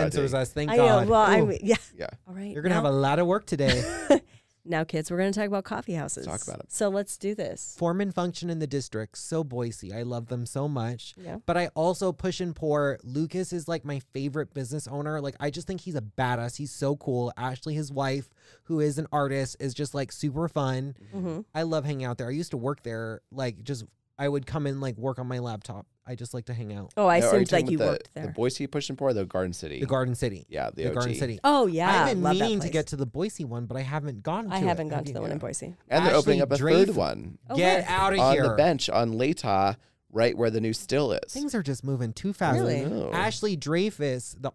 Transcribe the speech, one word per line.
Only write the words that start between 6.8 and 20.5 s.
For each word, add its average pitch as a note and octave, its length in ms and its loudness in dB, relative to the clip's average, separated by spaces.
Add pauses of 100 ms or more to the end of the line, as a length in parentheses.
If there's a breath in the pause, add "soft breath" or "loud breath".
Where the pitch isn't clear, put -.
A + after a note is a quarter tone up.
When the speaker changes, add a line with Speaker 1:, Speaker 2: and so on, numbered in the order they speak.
Speaker 3:
let's G3+ 300 -4
do G3+ 160 -4
this. - 420 -8
Speaker 1:
Form F3 240 0
and G3 140 -2
function F3 340 -4
in D#3+ 120 -2
the D#3 80 -2
district. B2+ 500 -6
So D#3+ 240 -4
Boise. A#2+ 500 -6
I A2+ 120 -8
love A#2+ 240 -6
them A#2+ 180 -6
so C#3 220 -4
much. B2 480 -6
Speaker 3:
Yeah. F#3 300 -12
Speaker 1:
But E3+ 100 2
I F3 180 2
also F3 380 2
push F#3 280 -4
and F3 140 -4
pour. D3 480 0
Lucas D#3 500 -4
is, E3+ 140 -6
like, E3 180 -4
my C#3+ 140 -4 (140)
favorite C#3 420 -4
business C#3 320 -6
owner. D3 340 -4
Like, C#3 200 -6
I D3 100 -2
just C#3+ 160 -10
think F#3 140 -6
he's E3 160 -6
a C3 40 -4
badass. A#2+ 580 -2
He's C#3+ 120 -8
so C#3 240 0
cool. B2 420 -2
Ashley, C3 380 -6
his D3+ 160 -4
wife, C3+ 380 -2 (360 soft breath)
who E3 140 -2
is D3+ 200 2
an D#3 120 -4
artist, C3+ 480 0
is C3 160 -4
just, D3 220 -6
like, C#3 160 -4
super D3+ 340 -2
fun. C3+ 480 -2 (180)